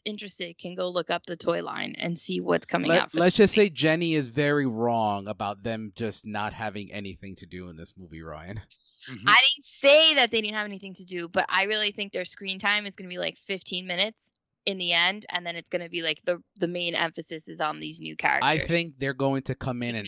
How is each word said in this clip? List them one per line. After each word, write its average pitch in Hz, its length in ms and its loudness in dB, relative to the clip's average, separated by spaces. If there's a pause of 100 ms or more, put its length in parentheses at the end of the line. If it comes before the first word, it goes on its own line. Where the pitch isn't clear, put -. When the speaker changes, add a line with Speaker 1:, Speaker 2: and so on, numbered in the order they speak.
Speaker 1:
interested 202 540 -10
can 180 160 -12
go 180 140 -2
look 175 200 -2
up 175 160 -4
the 175 100 -8
toy 170 280 -2
line - 340 -8
and 170 220 -4
see 180 220 -4
what's 175 260 0
coming 165 220 0
Speaker 2:
Let, 170 140 6
Speaker 1:
out - 80 -12
for 156 80 -4
Speaker 2:
let's 180 180 6
Speaker 1:
the 214 60 10
Speaker 2:
just 190 140 6
Speaker 1:
movie. 208 120 8
Speaker 2:
say 156 40 -14
Jenny 160 400 2
is 139 160 2
very 143 380 2
wrong 110 600 2
about 101 360 -6
them 110 320 -4
just 110 320 -6
not 107 260 -4
having 101 380 -8
anything 98 460 -10
to 90 100 -18
do 92 220 -12
in 80 60 -16
this 82 220 -16
movie, 80 240 -16
Ryan. 80 400 -12 (480)
Speaker 3:
Mm-hmm. - 180 -8
Speaker 1:
I 208 140 8
didn't 277 240 2
say 311 480 8
that 247 180 4
they 226 80 2
didn't 214 160 -4
have 208 100 -2
anything 196 280 -12
to 185 120 -16
do, 175 220 -6
but 180 220 0
I 190 140 4
really 208 280 0
think 202 220 -8
their 180 120 -2
screen 190 320 -8
time 208 280 0
is 196 100 -10
gonna 185 140 -12
be, 180 80 -10
like, 170 200 -4
fifteen 185 480 -6
minutes 185 320 -2 (480)
in 196 120 -2
the 175 160 -2
end, 185 360 2
and 175 160 -6
then 170 120 -6
it's 165 100 -12
gonna 175 220 -4
be, 170 140 -6
like, 156 200 -2
the, 175 180 -2 (160)
the 175 120 0
main 175 260 -4
emphasis 165 540 -4
is 160 100 -10
on 151 220 -4
these 156 180 -10
new 156 160 -12
characters. 139 320 2
Speaker 2:
I 156 120 2
think 170 400 -2
they're 139 140 -2
going 135 300 0
to 131 120 -4
come 123 280 -6
in 120 120 -4
an 104 120 -6